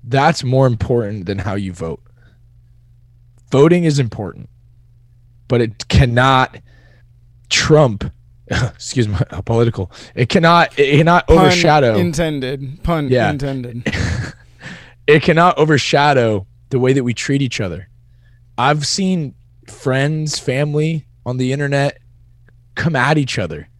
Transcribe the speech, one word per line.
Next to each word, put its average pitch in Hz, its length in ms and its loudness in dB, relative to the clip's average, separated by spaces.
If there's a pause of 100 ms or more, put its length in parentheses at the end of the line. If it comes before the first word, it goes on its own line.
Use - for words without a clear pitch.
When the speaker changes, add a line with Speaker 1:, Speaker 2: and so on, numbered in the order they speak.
Speaker 1:
that's 139 400 0
more 131 220 2
important 107 600 -2
than 98 120 -4
how 95 160 -6
you 98 180 -6
vote. 82 300 -10 (1500)
Voting 165 340 4
is 147 140 0
important, 107 500 -6 (1000)
but 120 120 0
it 110 280 -6
cannot 131 720 2 (880)
trump, 147 560 2 (240)
<laughs> - 220 -20
excuse 120 580 -4
me, 101 80 -4 (300)
political. 113 440 -2 (240)
It 127 140 0
cannot, 165 500 2
it 143 200 4
cannot 165 280 4
Speaker 2:
Pun 165 120 4
Speaker 1:
overshadow. 156 580 4
Speaker 2:
intended. 139 840 -4
Pun 160 260 -2
Speaker 1:
Yeah. 120 220 2
Speaker 2:
intended. 131 680 -6
Speaker 1:
<laughs> - 40 -2 (1000)
It 147 180 4
cannot 170 340 4
overshadow 139 880 2 (220)
the 135 100 -2
way 127 140 2
that 135 100 2
we 120 120 -4
treat 139 280 -2
each 120 180 -4
other. 95 280 -8 (680)
I've 143 300 0
seen 185 480 -4 (320)
friends, 147 720 -4
family 147 680 -4 (220)
on 127 100 -6
the 127 160 -2
internet 143 460 -2 (760)
come 160 180 -2
at 139 240 0
each 135 180 -4
other. 78 320 -8 (120)